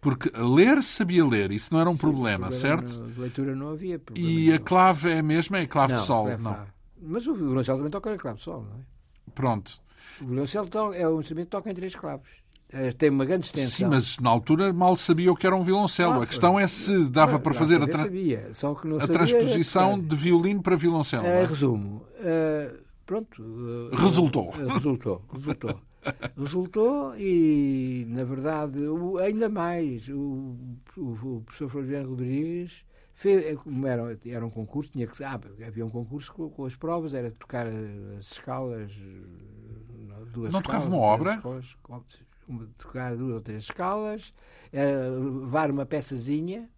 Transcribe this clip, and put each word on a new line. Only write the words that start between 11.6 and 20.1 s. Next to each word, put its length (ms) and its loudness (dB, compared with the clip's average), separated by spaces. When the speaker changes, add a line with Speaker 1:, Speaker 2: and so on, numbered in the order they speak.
Speaker 2:
em 20 -6
três 220 -8
claves. 320 -12
Eh, 180 -2
tem 200 4
uma 120 4
grande 220 0
extensão. 260 -2
Speaker 1:
Sim, 140 -2
mas 340 2
na 100 2
altura 440 4
mal 240 6
sabia 340 4
o 60 6
que 100 2
era 80 4
um 80 2
violoncelo. 560 4
Speaker 2:
Ah, 40 2
Speaker 1:
A 40 -4
questão 320 4
é 80 4
se 420 2
dava 240 6
Speaker 2:
não, 60 4
Speaker 1:
para 140 0
Speaker 2:
não, 60 -2
Speaker 1:
fazer 180 6
a 40 6
Speaker 2:
saber 120 2
Speaker 1:
tra-, 100 0
Speaker 2:
sabia, 500 -2
só 220 -4
que 120 -10
não 100 -2
Speaker 1:
a 40 0
Speaker 2:
sabia 140 2
Speaker 1:
transposição 800 4
Speaker 2:
tocar. 140 -4
Speaker 1:
de 80 2